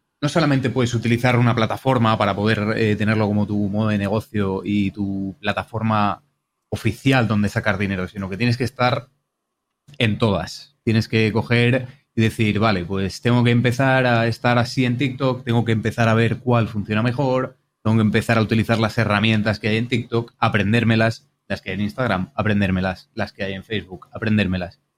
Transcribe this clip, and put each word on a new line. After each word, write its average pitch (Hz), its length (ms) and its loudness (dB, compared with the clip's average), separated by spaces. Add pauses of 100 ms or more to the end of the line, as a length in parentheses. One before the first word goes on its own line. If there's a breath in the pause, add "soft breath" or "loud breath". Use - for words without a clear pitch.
(220)
no 147 80 0
solamente 139 400 0
puedes 120 240 0
utilizar 120 440 2
una 120 160 4
plataforma 113 600 2
para 101 180 2
poder, 104 440 0
eh, 107 180 2
tenerlo 107 300 0
como 104 200 0
tu 104 220 -2
modo 107 220 0
de 104 80 0
negocio 98 680 -2
y 101 260 0
tu 98 480 -6
plataforma 104 840 -2 (480)
oficial 117 580 0
donde 104 220 0
sacar 104 260 -2
dinero, 95 320 -4
sino 98 220 -10
que 95 80 -8
tienes 117 180 0
que 127 80 -4
estar 123 440 -2 (880)
en 110 180 0
todas. - 680 -4
Tienes 110 260 0
que 110 220 2
coger 120 580 0 (260 loud breath)
y 113 80 2
decir, 107 360 0
"Vale, 101 280 0
pues 95 340 -6
tengo 120 240 2
que 120 60 4
empezar 127 560 2
a 117 220 2
estar 120 280 0
así 123 300 0
en 120 100 0
TikTok, 127 480 -2
tengo 117 220 0
que 113 60 0
empezar 113 360 0
a 113 60 4
ver 113 240 2
cuál 117 300 0
funciona 107 340 -4
mejor, 127 540 -2 (280)
tengo 110 140 4
que 113 40 4
empezar 107 360 2
a 110 40 4
utilizar 110 360 0
las 107 180 -2
herramientas 107 640 0
que 113 100 -4
hay 107 80 0
en 120 120 -2
TikTok, 117 500 -4
aprendérmelas, 113 880 2 (200)
las 98 140 -6
que 101 80 -12
hay 92 60 -6
en 98 60 -4
Instagram, 101 520 -2
aprendérmelas, 95 800 0
las 101 180 -6
que 107 120 -10
hay 98 100 -6
en 95 100 -12
Facebook, 92 480 -10
aprendérmelas, 98 680 -2 (180)